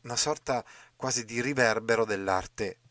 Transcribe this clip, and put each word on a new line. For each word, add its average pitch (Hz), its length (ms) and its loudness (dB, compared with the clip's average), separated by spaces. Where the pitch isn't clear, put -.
una 120 140 -8
sorta 143 480 -2
quasi 123 280 -4
di 117 160 -4
riverbero 113 640 2
dell'arte 95 760 -2